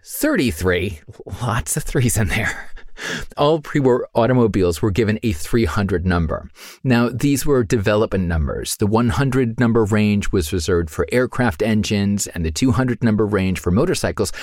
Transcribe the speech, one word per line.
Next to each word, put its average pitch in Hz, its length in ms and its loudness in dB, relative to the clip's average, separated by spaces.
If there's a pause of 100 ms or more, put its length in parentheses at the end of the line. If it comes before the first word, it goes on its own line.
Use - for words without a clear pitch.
thirty-three. 92 960 -2 (400)
Lots - 360 -4
of 147 80 -4
threes - 320 0
in 113 120 2
there. - 420 -4 (640)
All 151 240 2
pre-war 131 540 0
automobiles 110 680 2
were 110 120 0
given 107 320 0
a 113 80 0
three 117 320 0
hundred 95 420 0
number. 85 420 -2 (360)
Now, 120 240 2
these 135 360 0
were 135 200 4
development 107 640 2
numbers. 80 500 -2
The 107 100 0
one 113 220 2
hundred 127 500 0
number 113 260 4
range 104 460 2
was 92 220 0
reserved 85 380 0
for - 200 -4
aircraft 123 500 0
engines 101 680 0
and 82 180 -4
the 80 60 -2
two 131 180 2
hundred 123 320 0
number 110 240 2
range 95 320 0
for - 140 0
motorcycles. 110 580 0 (120)